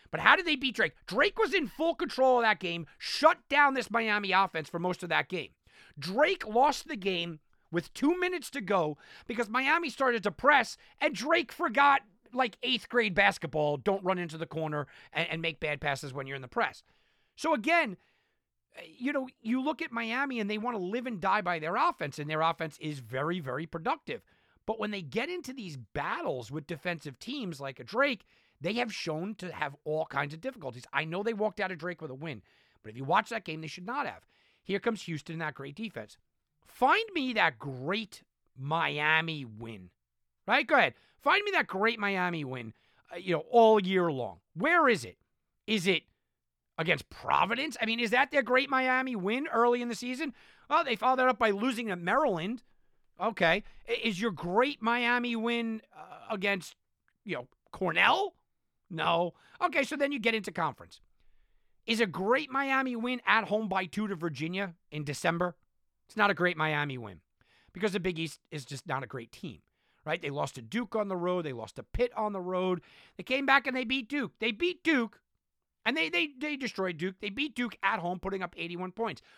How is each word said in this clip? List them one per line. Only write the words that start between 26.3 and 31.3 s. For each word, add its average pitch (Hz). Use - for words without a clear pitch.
with 147
defensive 156
teams 220
like 135
a -
Drake, 240
they 175
have 240
shown 170
to 180
have 143
all 156
kinds 143
of 160
difficulties. 135
I 151
know 170
they 226